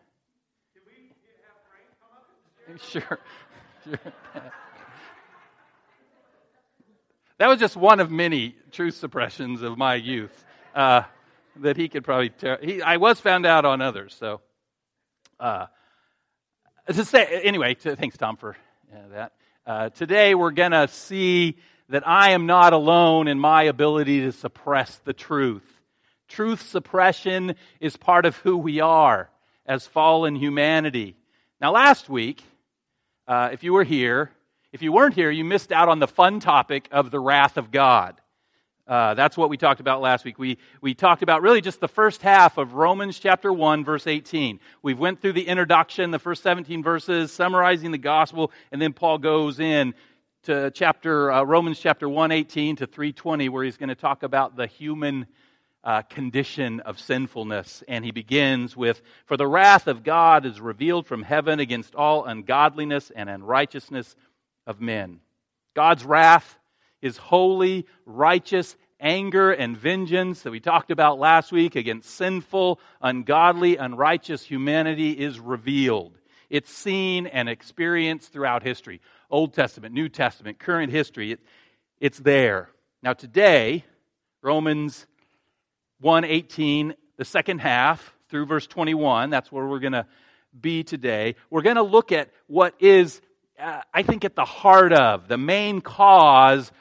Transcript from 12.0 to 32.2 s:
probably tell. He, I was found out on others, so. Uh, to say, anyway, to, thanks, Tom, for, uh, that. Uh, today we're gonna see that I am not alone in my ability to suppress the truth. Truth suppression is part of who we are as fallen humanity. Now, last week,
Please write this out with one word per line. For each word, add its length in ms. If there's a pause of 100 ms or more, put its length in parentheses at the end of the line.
probably 260
tell. 320
He, 180
I 180
was 200
found 260
out 200
on 160
others, 380
so. 220 (1000)
Uh, 260 (1200)
to 180
say, 380
anyway, 320
to, 220
thanks, 200
Tom, 200
for, 200 (380)
uh, 40 (140)
that. 200 (340)
Uh, 220
today 480
we're 160
gonna 340
see 680 (320)
that 180
I 240
am 160
not 260
alone 540
in 140
my 240
ability 560
to 120
suppress 720
the 80
truth. 600 (560)
Truth 340
suppression 920 (260)
is 160
part 300
of 120
who 180
we 240
are 500 (360)
as 200
fallen 500
humanity. 800 (440)
Now, 120
last 360
week, 340 (840)